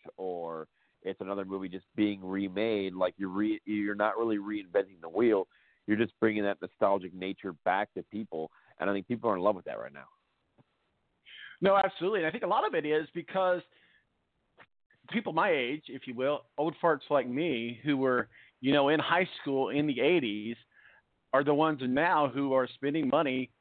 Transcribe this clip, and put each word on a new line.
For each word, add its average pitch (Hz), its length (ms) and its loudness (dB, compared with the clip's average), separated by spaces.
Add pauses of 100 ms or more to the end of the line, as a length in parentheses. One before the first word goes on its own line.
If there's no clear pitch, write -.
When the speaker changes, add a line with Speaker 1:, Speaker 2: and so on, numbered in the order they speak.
(180)
Speaker 1:
or 85 480 -8 (360)
it's 92 200 -8
another 98 240 -4
movie 95 220 -6
just 90 180 -12 (100)
being 104 260 2
remade. 98 720 -2
Like, 92 220 0
you're 95 140 -4
re-, 104 340 -2
you're 104 300 -2
not 107 240 0
really 113 180 0
reinventing 98 640 -4
the 82 80 -14
wheel. 101 380 4 (400)
You're 107 100 2
just 113 240 0
bringing 107 220 2
that 101 180 -2
nostalgic 92 540 0
nature 92 400 -8 (100)
back 95 300 0
to 90 80 -8
people. 85 480 -8 (300)
And 95 100 0
I - 20 0
think 98 160 -4
people 117 220 -2
are 98 60 2
in 90 60 -4
love 101 140 4
with 87 80 -14
that 53 140 -8
right 64 160 -12
now. 69 140 -18 (1500)
Speaker 2:
No, 196 200 6
absolutely. 190 380 0
And 160 60 0
I 160 40 2
think 226 140 -6
a 185 40 -2
lot 220 180 2
of 320 80 -4
it 156 100 0
is 151 300 0
because 180 480 0 (1500)
people 202 220 -4
my 170 180 2
age, 143 380 0
if 139 180 -12
you 127 80 -10
will, 135 280 0 (160)
old 151 240 -2
farts 156 260 2
like 131 200 2
me 123 540 -2
who 143 140 2
were, 127 320 2 (320)
you 131 120 2
know, 143 180 6
in 156 100 4
high 170 280 2 (120)
school 135 300 -2
in 147 180 0
the 123 120 -2
eighties 117 560 0 (760)
are 135 100 4
the 147 120 4
ones 151 280 2
now 147 460 2
who 135 240 -2
are 131 220 4
spending 143 340 -2
money 131 420 0 (100)